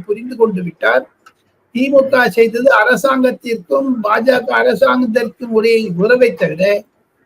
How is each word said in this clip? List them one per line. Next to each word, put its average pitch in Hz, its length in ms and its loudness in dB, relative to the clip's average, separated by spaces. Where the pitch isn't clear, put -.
புரிந்து 233 320 -8
கொண்டு 214 260 -2
விட்டார். 131 480 -2
திமுக 269 520 2
செய்தது 233 480 0
அரசாங்கத்திற்கும் 254 1160 0
பாஜக 233 480 0
அரசாங்கத்திற்கும் 240 1000 0
உடைய 220 460 0
உறவை 233 380 2
தவிர 185 500 -2